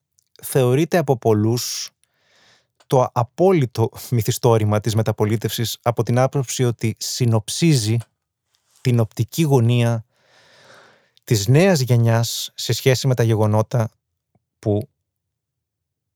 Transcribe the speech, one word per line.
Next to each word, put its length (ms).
θεωρείται 560
από 180
πολλούς 720
το 260
απόλυτο 760
μυθιστόρημα 720
της 140
μεταπολίτευσης, 880
από 200
την 160
άποψη 460
ότι 340
συνοψίζει 1000
την 200
οπτική 420
γωνία 640
της 240
νέας 320
γενιάς 720
σε 180
σχέση 340
με 80
τα 80
γεγονότα 680
που 300